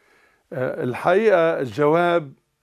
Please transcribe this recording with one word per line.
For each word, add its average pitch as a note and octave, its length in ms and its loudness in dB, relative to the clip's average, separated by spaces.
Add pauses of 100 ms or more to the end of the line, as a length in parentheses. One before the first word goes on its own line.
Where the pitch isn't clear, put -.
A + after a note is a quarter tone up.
(520)
آه، C3+ 320 -6
الحقيقة E3 760 2
الجواب، D3 720 0 (300)